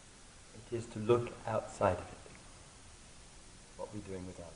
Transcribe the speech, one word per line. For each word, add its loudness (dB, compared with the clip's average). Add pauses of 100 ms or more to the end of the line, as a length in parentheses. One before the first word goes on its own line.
(720)
it 2
is -2
to -6
look 8 (140)
outside 6
of -2
it, -10 (1500)
what -2
we're -4
doing -4
with -8
our -10